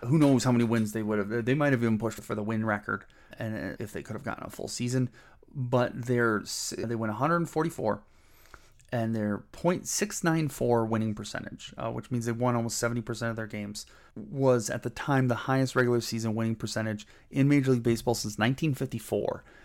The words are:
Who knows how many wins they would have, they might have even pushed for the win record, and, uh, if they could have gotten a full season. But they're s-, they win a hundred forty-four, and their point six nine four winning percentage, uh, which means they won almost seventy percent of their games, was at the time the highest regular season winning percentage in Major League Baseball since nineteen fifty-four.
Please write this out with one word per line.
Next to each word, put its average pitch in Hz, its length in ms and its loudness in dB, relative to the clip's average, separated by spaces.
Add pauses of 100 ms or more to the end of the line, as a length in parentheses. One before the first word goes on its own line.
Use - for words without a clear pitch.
Who 143 120 4
knows 139 260 6
how 127 100 4
many 120 100 6
wins 110 300 2
they 110 100 -2
would 107 140 0
have, 107 280 0
they 127 100 2
might 147 180 2
have 120 100 2
even 110 140 4
pushed 110 220 -4
for 113 160 -8
the 107 80 -2
win 110 220 -2
record, 104 380 -2 (340)
and, 110 360 -6
uh, - 60 -14
if - 120 -8
they 78 100 -8
could 107 140 -10
have - 80 -10
gotten - 220 -8
a - 40 -12
full - 200 -10
season. 123 400 -2 (440)
But 123 520 0
they're 120 380 2
s-, - 340 -8
they 117 180 -2
win 110 140 -2
a 107 40 -4
hundred 160 360 0
forty-four, 156 520 -2 (920)
and 113 200 0
their 104 260 0 (120)
point - 380 -2
six - 340 -4
nine 160 240 2
four 120 380 2
winning 110 300 0
percentage, - 600 -10
uh, 117 140 -4
which 120 180 -8
means 120 160 -2
they 120 60 0
won 120 240 2
almost 117 220 -2
seventy 120 240 0
percent 117 280 -4
of 113 60 -4
their 110 100 -6
games, 104 400 -8 (300)
was 135 540 2
at - 140 -4
the 123 60 -4
time 135 380 2
the 117 80 2
highest 131 400 0
regular 123 240 4
season 113 340 -2
winning 113 220 0
percentage 110 500 -4 (240)
in 139 200 4
Major 135 220 4
League 120 120 4
Baseball 117 320 2
since 104 240 -6
nineteen 131 340 2
fifty-four. - 720 -4 (220)